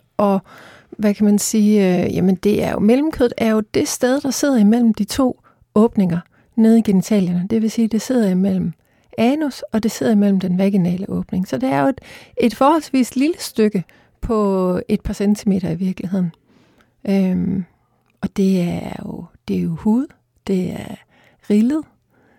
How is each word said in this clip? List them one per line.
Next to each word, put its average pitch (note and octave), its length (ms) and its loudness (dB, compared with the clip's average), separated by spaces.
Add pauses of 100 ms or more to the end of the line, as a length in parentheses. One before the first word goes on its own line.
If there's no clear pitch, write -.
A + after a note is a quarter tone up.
(180)
og G3 220 2 (580)
hvad G#3 160 0
kan G#3+ 120 0
man G#3 140 4
sige? G3+ 680 2
Øh, - 100 -4
jamen, F#3 200 2
det - 280 0
er - 80 -2
jo, - 80 -4
mellemkødet C4 580 2
er A3+ 140 0
jo A3 100 0 (120)
det D4+ 140 0
sted, C4 340 -2
der C4+ 100 -4
sidder C#4 260 0
imellem A3 360 4
de G#3 100 -2
to - 360 -2 (360)
åbninger F#3+ 440 2 (360)
nede A3+ 240 6
i - 20 2
genitalierne. F#3 680 0
Det A3+ 120 0
vil A3 100 -2
sige, A3+ 160 -2
det G#3+ 140 -2
sidder A#3 280 0
imellem F#3 440 0 (440)
anus, C4+ 440 -2 (100)
og A3 120 -2
det A3 80 0
sidder B3+ 200 -2
imellem G3+ 280 2
den F3+ 180 -2
vaginale F#3+ 520 0
åbning. F#3 380 -4
Så - 100 -6
det C4 120 -2
er C#4 120 0
jo C4+ 60 2
et, C4+ 140 -2 (400)
et A#3+ 140 0
forholdsvis C4+ 600 0
lille D4 240 0
stykke G#3+ 440 -2 (380)
på G3 580 0 (100)
et G#3+ 120 0
par - 120 -6
centimeter G3 560 0
i D#3+ 60 -2
virkeligheden. F#3 560 -4 (800)
Øhm, F#3 540 0 (580)
og - 160 -6
det F#3+ 240 2
er F3 300 -6 (140)
jo, - 200 -12 (220)
det G3+ 100 -4
er F3+ 40 -2
jo F3 140 -2
hud, A#3 320 0 (400)
det F#3 240 -2
er - 240 -12 (540)
rillet, A#3 320 2 (580)